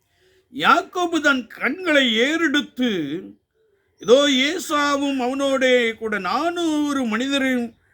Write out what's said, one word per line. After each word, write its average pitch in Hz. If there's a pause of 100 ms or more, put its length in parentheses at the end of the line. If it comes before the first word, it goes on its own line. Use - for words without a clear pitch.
(540)
யாக்கோபு 339
தன் 269
கண்களை 277
ஏறெடுத்து, 240 (760)
இதோ 269
ஏசாவும் 285
அவனோடே 254
கூட 220
நானூறு 294
மனிதரும் 254 (200)